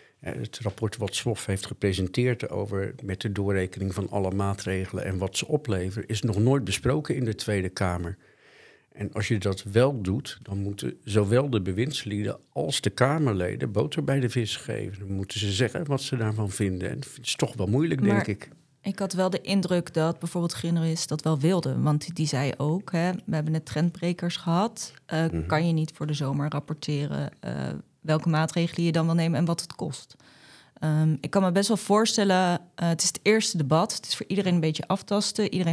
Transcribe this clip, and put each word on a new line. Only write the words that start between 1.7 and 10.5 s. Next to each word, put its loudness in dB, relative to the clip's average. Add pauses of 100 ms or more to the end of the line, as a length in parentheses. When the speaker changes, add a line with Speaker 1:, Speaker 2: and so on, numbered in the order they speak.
Speaker 1:
over, -4 (100)
met -4
de -2
doorrekening 0
van -2
alle 0
maatregelen -2
en -2
wat -2
ze -2
opleveren, -2
is -2
nog 2
nooit 4
besproken 0
in 0
de 0
Tweede 0
Kamer. -2 (760)
En -6
als -2
je 2
dat -2
wel 4
doet, -2
dan -4